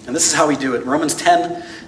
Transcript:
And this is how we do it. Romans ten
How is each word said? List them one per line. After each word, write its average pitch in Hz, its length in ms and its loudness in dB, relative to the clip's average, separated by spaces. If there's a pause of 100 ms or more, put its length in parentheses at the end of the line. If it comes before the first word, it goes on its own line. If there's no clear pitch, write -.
And 123 80 -6
this - 120 2
is - 60 0
how 151 140 4
we 143 80 2
do 131 200 -2
it. 117 100 -4
Romans 151 280 0
ten 175 500 2 (240)